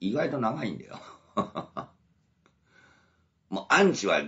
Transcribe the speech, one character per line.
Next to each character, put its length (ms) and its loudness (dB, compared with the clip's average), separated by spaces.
意 100 -2
外 200 -2
と 80 -2
長 260 -2
い 60 -4
ん 80 -8
だ 80 -18
よ。 120 -16
<laughs> 540 -6
も 120 -6
う 80 -12
ア 140 6
ン 100 6
チ 140 -4
は 200 4